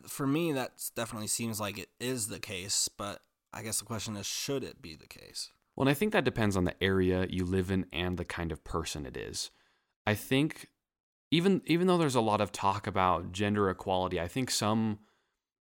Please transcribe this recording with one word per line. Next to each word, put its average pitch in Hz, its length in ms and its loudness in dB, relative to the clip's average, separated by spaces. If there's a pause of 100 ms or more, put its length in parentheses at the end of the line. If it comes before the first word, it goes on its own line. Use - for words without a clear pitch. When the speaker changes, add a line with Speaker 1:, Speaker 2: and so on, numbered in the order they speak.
Speaker 1:
for 139 200 -2
me, 160 240 2
that 131 220 -2 (220)
definitely 110 320 -6
seems 113 320 -2
like 104 180 -4
it 92 120 -12 (100)
is 120 280 -2
the 90 120 -8
case, 95 480 -2
but 101 340 -8 (320)
I 110 100 -10
guess 110 160 -4
the 107 60 -12
question 110 300 -6
is, 98 100 -8
should - 380 -4
it - 180 -12
be 80 140 -14
the - 120 -20
case? - 440 -14 (240)
Speaker 2:
Well, 135 120 2
and - 20 6
I 143 40 6
think 214 200 0
that 180 100 4
depends 107 340 2
on 90 80 4
the - 180 -2
area 92 460 4
you 90 160 -2
live 92 260 0
in 95 200 0
and 87 260 -2
the 87 80 -4
kind 82 260 -6
of 78 120 -10
person 78 420 -6
it 60 120 -10
is. - 340 -8 (540)
I 107 80 4
think 139 540 0 (640)
even, 180 340 4
even 170 220 4
though 180 100 6
there's 147 180 4
a 120 60 4
lot 104 200 4
of 98 100 0
talk 98 360 0
about 92 440 2
gender 101 380 2
equality, 92 500 0
I 85 80 -2
think 127 240 -4
some 110 480 0 (680)